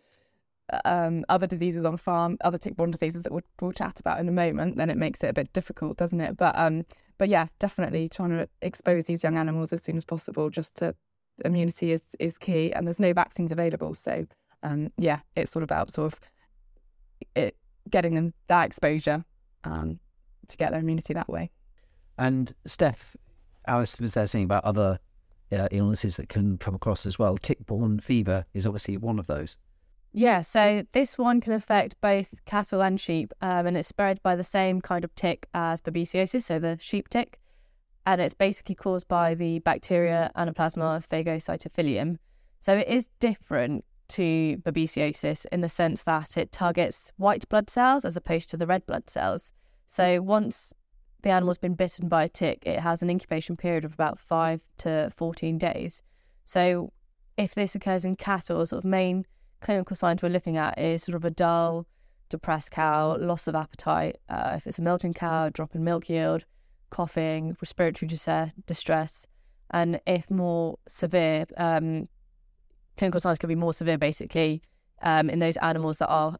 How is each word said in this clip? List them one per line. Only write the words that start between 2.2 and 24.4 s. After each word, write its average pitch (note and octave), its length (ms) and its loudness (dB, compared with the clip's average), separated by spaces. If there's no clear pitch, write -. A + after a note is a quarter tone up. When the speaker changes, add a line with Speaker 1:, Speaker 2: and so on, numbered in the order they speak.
Speaker 1:
other E3+ 140 0
tick-borne E3+ 320 -2
diseases E3 320 -4
that - 100 -6
we'll, F3 120 -6
we'll F3+ 120 -4
chat G3 260 -6
about D#3+ 200 -2
in F3 80 0
a E3+ 40 0
moment, E3+ 460 2
then D#3+ 120 0
it - 80 -2
makes - 260 -2
it D3+ 40 0
a - 60 -2
bit C#3 200 -2
difficult, D#3+ 440 -6
doesn't E3+ 220 -2
it? - 160 -4
But, F3 220 2
um, D#3+ 260 2
but G3 100 2
yeah, E3 160 4
definitely E3 500 -2
trying F3 220 -2
to E3 180 -2
expose F3 420 0
these E3+ 160 -2
young D#3+ 160 0
animals D#3+ 340 -2
as E3+ 120 -4
soon D#3+ 140 -4
as E3 80 -6
possible, D#3 440 -4
just D#3 280 -8
to, E3 180 -4
immunity E3+ 460 0
is, E3 100 0
is E3 220 -4
key, E3 340 0
and E3+ 140 -2
there's E3+ 120 -2
no F3+ 140 6
vaccines F3 380 0
available. D#3+ 420 -2
So, - 320 -4
um, D3+ 340 -4
yeah, D#3 220 2
it's - 200 -2
all E3 60 -2
about D#3 300 -2
sort D#3 200 -2
of - 80 -20
it, - 200 0
getting E3+ 240 4
them E3 180 0
that F3 180 6
exposure, D3+ 580 0
um, D#2+ 360 -4
to - 80 -16
get D#3 140 0
their D#3+ 100 -2
immunity D#3+ 320 -2
that - 160 -4
way. E3 200 -6
Speaker 2:
And C3 360 0
Steph, - 500 0
Alice B2 320 0
was A#2 160 -4
there G#2+ 140 2
saying G#2+ 160 0